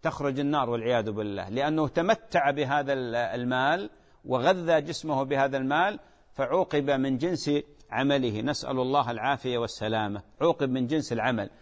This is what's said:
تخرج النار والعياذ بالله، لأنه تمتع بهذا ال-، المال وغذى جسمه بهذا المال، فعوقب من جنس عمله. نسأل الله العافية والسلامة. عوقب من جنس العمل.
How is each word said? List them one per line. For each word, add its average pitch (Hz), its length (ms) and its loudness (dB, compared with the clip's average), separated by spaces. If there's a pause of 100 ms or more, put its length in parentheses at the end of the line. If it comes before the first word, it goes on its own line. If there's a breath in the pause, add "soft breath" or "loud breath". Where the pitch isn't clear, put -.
تخرج 143 380 -2
النار 143 300 2
والعياذ 117 420 2
بالله، 101 380 -4
لأنه 147 380 0
تمتع 170 640 2
بهذا 139 420 0
ال-، 123 220 -2
المال 127 760 0 (360 soft breath)
وغذى 160 560 2
جسمه 147 420 -4
بهذا 135 340 2
المال، 151 420 0 (340 soft breath)
فعوقب 143 560 0
من 135 280 2
جنس 156 340 0 (400)
عمله. 127 500 2
نسأل 135 380 -2
الله 127 320 0
العافية 123 460 -2
والسلامة. 107 640 -2 (200)
عوقب 156 280 2
من 127 180 -2
جنس 147 260 -2
العمل. 113 360 -2 (120)